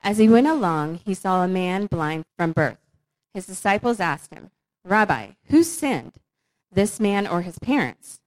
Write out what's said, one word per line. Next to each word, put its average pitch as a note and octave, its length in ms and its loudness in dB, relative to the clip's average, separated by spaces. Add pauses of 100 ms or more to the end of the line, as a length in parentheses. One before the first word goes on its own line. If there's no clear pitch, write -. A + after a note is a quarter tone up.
As G3+ 160 -2
he A3 100 8
went A#3 180 8
along, E3+ 580 0
he G3 100 -4
saw F#3 280 0
a F3+ 60 0
man F#3 380 -2
blind D#3+ 380 -4 (120)
from E3 160 -2
birth. D3+ 260 -2 (560)
His F#3+ 120 -12
disciples G#3 540 -2
asked D#3+ 320 -4
him, - 180 -20 (340)
Rabbi, F3+ 480 0 (140)
who D4+ 160 4
sinned, C4+ 500 -4 (580)
this G3+ 300 0
man G3+ 260 0
or F3 160 -2
his F3+ 160 -12
parents - 680 -4